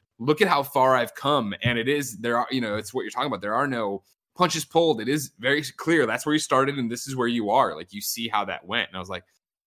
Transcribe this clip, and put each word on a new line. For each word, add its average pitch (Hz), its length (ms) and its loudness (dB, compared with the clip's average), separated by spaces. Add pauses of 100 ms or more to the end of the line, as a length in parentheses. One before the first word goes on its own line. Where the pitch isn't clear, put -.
(180)
look 147 240 2
at 185 60 6
how 143 140 2
far 131 320 4
I've 120 200 0
come." 135 480 0
And 120 160 2
it 117 100 0
is, 135 300 -2
there 120 200 0
are, 120 120 0
you 131 100 0
know, 107 160 -2
it's 110 180 -8
what 123 80 -2
you're 107 80 -8
talking 139 180 -2
about. 104 120 -4
There 104 140 -4
are 139 120 2
no 110 360 -4 (340)
punches 165 280 0
pulled. 160 360 2
It 110 80 -4
is 143 300 -2
very 139 240 2
clear 151 440 2
that's 113 200 -2
where 151 80 2
you 156 40 2
started 139 400 2
and 117 120 -2
this 120 160 -8
is 135 100 -6
where 120 120 0
you 113 220 0
are. 110 240 4
Like, 85 180 -14
you 101 100 -12
see 117 260 -6
how 104 160 0
that 90 220 -8
went. 107 220 -2
And 92 80 -14
I 92 40 -6
was 87 100 -10
like, 90 140 -10 (420)